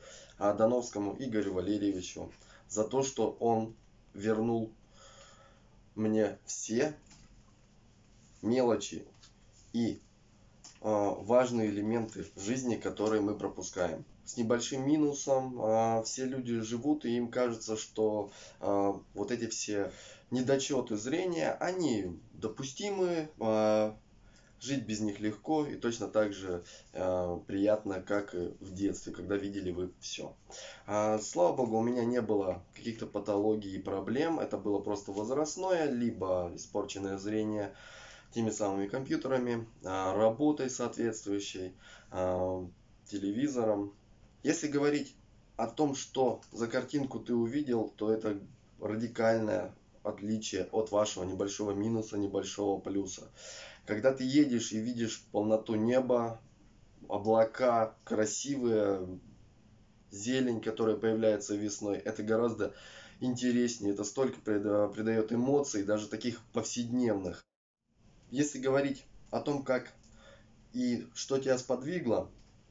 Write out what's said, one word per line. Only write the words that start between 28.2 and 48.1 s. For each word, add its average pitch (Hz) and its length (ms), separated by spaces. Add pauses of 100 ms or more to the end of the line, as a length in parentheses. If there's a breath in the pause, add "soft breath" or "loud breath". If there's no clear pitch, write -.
и 87 260
в 95 120
детстве, 92 400
когда 92 240
видели 98 360
вы 90 260
всё. - 380 (500 loud breath)
А, 107 320
слава 160 380
богу, 113 220
у 110 40
меня 120 220
не 123 160
было 98 420 (100)
каких-то - 340
патологий 104 680
и 95 80
проблем. 110 560
Это 101 180
было 101 220
просто 101 320
возрастное, 151 800
либо 92 640
испорченное 98 640
зрение 107 560 (580 loud breath)
теми 113 180
самыми 98 360
компьютерами, 127 800 (180)
а, 95 300
работой 131 560
соответствующей, 101 1040 (380 loud breath)
а, 92 520 (460)
телевизором. 104 840 (520)
Если 156 240
говорить 147 480 (400)
о 117 100
том, 143 300
что 127 440 (120)
за 113 160
картинку 123 500
ты 120 160
увидел, 117 600
то 107 160